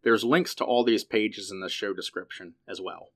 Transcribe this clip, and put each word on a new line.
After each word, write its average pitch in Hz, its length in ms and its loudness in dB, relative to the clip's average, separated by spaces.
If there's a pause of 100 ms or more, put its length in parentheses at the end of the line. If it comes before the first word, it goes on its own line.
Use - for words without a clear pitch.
There's 117 200 4
links 151 320 2
to - 80 -2
all 123 200 4
these 113 200 4
pages 107 460 -2
in 95 100 -10
the 92 80 -8
show 101 260 -4
description 92 600 -10 (140)
as 95 120 -10
well. 87 360 -12